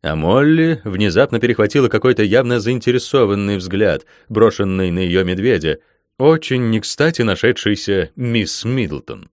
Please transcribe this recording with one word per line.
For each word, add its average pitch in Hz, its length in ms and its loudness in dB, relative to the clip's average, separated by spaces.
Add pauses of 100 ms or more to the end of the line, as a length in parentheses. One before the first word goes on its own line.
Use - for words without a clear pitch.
А 78 140 -4
Молли 151 640 2
внезапно 104 560 0
перехватила 120 480 2
какой-то 113 360 2
явно 120 360 2
заинтересованный 113 960 0
взгляд, 92 500 -2 (220)
брошенный 98 640 2
на 87 80 -2
ее 92 240 0
медведя, 92 560 0 (380)
очень 135 540 0
не 110 100 0
кстати 156 400 -2
нашедшийся 98 960 0
мисс 117 480 -4
Миддлтон. 76 680 -6